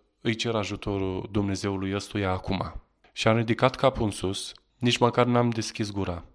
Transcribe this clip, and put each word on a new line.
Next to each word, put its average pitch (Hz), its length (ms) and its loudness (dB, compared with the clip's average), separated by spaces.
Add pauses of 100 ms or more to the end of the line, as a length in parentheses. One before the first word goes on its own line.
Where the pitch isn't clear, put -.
(220)
îi 117 120 0
cer 113 200 -2
ajutorul 98 760 -2
Dumnezeului 98 640 0
ăstuia 101 360 -2
acum.” - 520 -4 (300)
Și - 160 2
am 110 80 6
ridicat 120 380 2
capul 131 300 2
în 104 60 0
sus, - 420 -6 (260)
nici 120 200 2
măcar 120 280 4
n-am 120 240 2
deschis 110 400 -4
gura. 90 340 -4 (100)